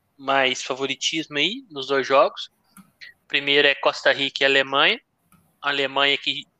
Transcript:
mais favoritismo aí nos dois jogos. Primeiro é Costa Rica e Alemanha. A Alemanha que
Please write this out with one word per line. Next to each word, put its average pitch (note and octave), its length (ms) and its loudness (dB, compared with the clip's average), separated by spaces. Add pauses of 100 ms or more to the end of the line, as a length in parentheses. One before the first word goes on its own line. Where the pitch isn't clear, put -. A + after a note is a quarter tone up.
(180)
mais C3+ 440 0
favoritismo C#3 760 -6
aí G#3+ 320 -2
nos C3+ 180 -10
dois C3+ 180 0
jogos. D3 460 2 (760)
Primeiro C#3+ 400 2
é C#3 80 2
Costa - 360 0
Rica C3+ 320 -2
e - 20 4
Alemanha. C#3 540 2 (640)
A C#3+ 80 -4
Alemanha C#3 480 0
que C#3 280 -8 (140)